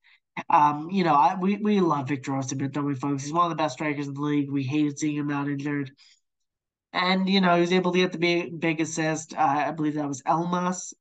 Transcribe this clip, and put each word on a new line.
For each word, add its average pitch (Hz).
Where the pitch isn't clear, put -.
Um, 151
you 190
know, 156
I, 156
we, 196
we 208
love 147
Victor 143
Osimhen, 135
don't 143
we, 143
folks? 139
He's 147
one 175
of 170
the 160
best 151
strikers 147
in 139
the 139
league. 147
We 139
hated 143
seeing 151
him 147
out 143
injured. 143
And, 185
you 196
know, 180
he 175
was 175
able 180
to 175
get 180
the 180
big, 170
big 160
assist. 160
Uh, 147
I 151
believe 156
that 147
was 135
Elmas, 175